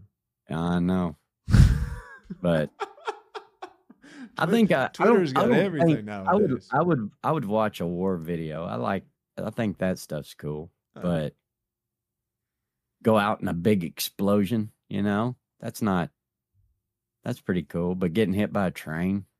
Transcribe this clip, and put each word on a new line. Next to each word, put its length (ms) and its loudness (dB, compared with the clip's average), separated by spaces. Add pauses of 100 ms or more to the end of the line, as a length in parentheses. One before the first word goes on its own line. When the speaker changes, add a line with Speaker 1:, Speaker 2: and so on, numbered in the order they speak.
(500)
Speaker 1:
I 300 -2
know. 380 -2 (300)
Speaker 2:
<laughs> 80 4 (840)
Speaker 1:
But 280 0 (1700)
I 80 -2
Speaker 2:
Twi-, 80 -2
Speaker 1:
think 180 4
I, 120 2
I 100 -2
don't, 140 2
Speaker 2:
Twitter's 240 4
Speaker 1:
I 20 -6
Speaker 2:
got 140 2
Speaker 1:
don't 80 4
Speaker 2:
everything 400 4
Speaker 1:
think, 140 -6
I 260 -2
would, 140 2
Speaker 2:
nowadays. 220 -6
Speaker 1:
I 120 2
would, 280 0 (120)
I 80 0
would 140 -2
watch 360 -2
a 60 -2
war 300 -2
video. 480 -8
I 100 -8
like, 280 -4 (400)
I 60 -6
think 300 -6
that 180 -2
stuff's 380 -12
cool. 360 -10 (240)
Speaker 2:
Uh-huh. 120 -14
Speaker 1:
But 280 -2 (1700)
go 160 4
out 240 0
in 60 -4
a 60 -2
big 300 2
explosion, 880 0 (180)
you 120 -4
know? 360 -2 (220)
That's 220 -10
not, 300 0 (1120)
that's 180 -8
pretty 220 -2
cool. 320 -4
But 180 -2
getting 220 0
hit 180 -2
by 140 0
a 40 -2
train, 540 -6 (140)